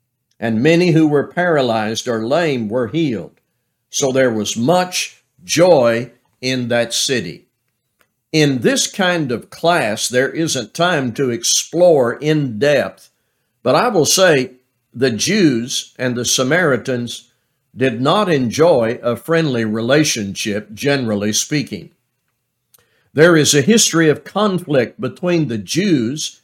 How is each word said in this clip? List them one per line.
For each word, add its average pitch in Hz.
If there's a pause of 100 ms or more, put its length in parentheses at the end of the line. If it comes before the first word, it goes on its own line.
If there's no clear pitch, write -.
(400)
and 113
many 170
who 156
were 143
paralyzed 123
or 113
lame 139
were 117
healed. 131 (500)
So 131
there 131
was 107
much 180 (200)
joy 131 (300)
in 127
that 117
city." 104 (920)
In 143
this 170
kind 175
of -
class, 147
there 127
isn't 143
time 156
to 135
explore 135
in 147
depth, 131 (540)
but 131
I 202
will 190
say 160 (380)
the 127
Jews 135
and 123
the 120
Samaritans 131 (480)
did 120
not 180
enjoy 127
a 120
friendly 147
relationship, 110
generally 107
speaking. 104 (1200)
There 160
is 143
a 143
history 165
of -
conflict 175
between 156
the 113
Jews 143